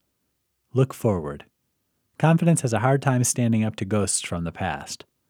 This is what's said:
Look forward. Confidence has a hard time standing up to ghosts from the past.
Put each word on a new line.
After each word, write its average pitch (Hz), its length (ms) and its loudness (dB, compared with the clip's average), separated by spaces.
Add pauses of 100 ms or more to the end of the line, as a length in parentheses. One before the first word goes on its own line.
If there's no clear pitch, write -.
(720)
Look 131 200 2
forward. 78 520 -4 (720)
Confidence 165 420 4
has 117 120 -2
a 110 60 2
hard 135 220 2
time 127 220 2
standing 113 400 2
up 107 140 -4
to 104 80 -6
ghosts 101 340 0
from 87 240 -6
the 85 80 -6
past. 76 540 -8 (240)